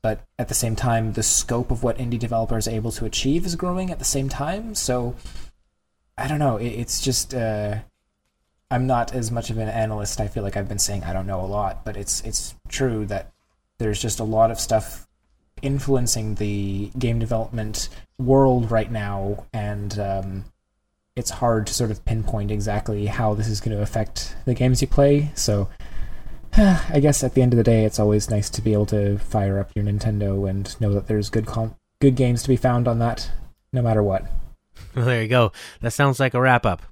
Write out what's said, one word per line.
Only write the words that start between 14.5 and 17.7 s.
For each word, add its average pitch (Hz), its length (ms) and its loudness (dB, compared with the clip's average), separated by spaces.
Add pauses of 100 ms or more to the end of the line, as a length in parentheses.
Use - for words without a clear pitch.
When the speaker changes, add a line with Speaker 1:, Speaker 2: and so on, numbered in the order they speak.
Speaker 1:
of 117 80 -6
stuff - 480 -2 (540)
influencing 123 760 0
the 101 640 -2
game 117 200 0
development 113 680 -4 (300)